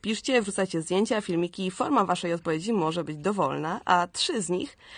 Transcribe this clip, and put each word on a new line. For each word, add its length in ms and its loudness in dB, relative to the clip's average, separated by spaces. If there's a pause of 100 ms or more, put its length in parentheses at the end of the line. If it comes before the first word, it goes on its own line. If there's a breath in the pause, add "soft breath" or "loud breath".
Piszcie, 400 2
wrzucajcie 400 -2
zdjęcia, 400 0
filmiki. 500 -2
Forma 340 2
waszej 280 0
odpowiedzi 400 -2
może 300 2
być 140 -8
dowolna, 680 -2
a 220 4
trzy 340 -2
z 80 -6
nich, 280 -2 (200 loud breath)